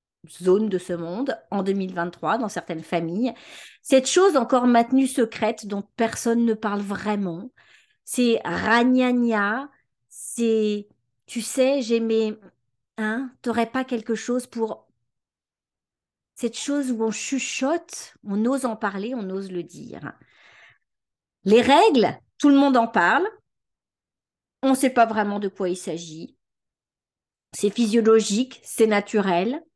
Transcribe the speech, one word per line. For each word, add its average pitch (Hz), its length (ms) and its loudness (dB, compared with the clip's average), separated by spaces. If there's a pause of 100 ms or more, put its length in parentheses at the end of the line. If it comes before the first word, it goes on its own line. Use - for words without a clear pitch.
(300)
zones 196 400 0
de 185 80 -2
ce 175 160 -8
monde, 175 440 -6 (120)
en 202 120 -4
deux 196 120 -2
mille 190 180 -4
vingt-trois, 175 460 -4
dans 226 100 -4
certaines 170 360 -10
familles, 175 500 -4 (480)
cette 269 260 4
chose 359 300 4
encore 247 280 2
maintenue 247 420 4
secrète 233 580 -2
dont 202 160 -6 (140)
personne 233 500 0
ne 220 80 2
parle 208 260 -4
vraiment, 202 720 -6 (560)
c'est 240 400 0
ragnagna, 233 1200 0 (380)
c'est, 214 800 -2 (380)
tu 233 160 -10
sais, 269 400 0
j'ai 233 180 0
mes, 220 380 0 (580)
hein, 226 340 -6 (120)
t'aurais 233 280 -2
pas 262 140 -4
quelque 233 300 -4
chose 247 320 -4
pour - 420 -8 (1500)
cette 226 200 -6
chose 277 340 -4
où 226 140 -2
on 220 60 0
chuchote, - 1040 -6 (100)
on 208 220 -2
ose 269 180 0
en 226 120 -4
parler, 208 380 -6
on 208 140 -8
ose 190 240 -8
le 175 100 -6
dire. - 520 -14 (1300)
Les 214 160 6
règles, 269 580 6 (200)
tout 285 100 4
le 277 80 8
monde 277 220 6
en 226 80 2
parle, 233 420 2 (1300)
on 269 120 4
sait 262 140 2
pas 247 160 4
vraiment 208 340 -2
de 208 100 -4
quoi 190 200 -6
il 180 80 -4
s'agit. 165 580 -12 (1160)
C'est - 160 -2
physiologique, 220 960 2
c'est - 220 2
naturel. 220 760 0 (140)